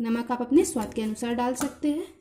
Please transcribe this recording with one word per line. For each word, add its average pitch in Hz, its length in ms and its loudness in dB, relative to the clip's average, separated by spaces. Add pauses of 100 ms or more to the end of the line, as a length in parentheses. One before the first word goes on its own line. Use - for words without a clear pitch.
नमक 233 320 -2
आप 240 100 -2
अपने 285 220 6
स्वाद - 300 -4
के 226 80 -4
अनुसार 220 320 -4
डाल 247 220 0
सकते 285 340 -2
हैं। 320 160 -2 (140)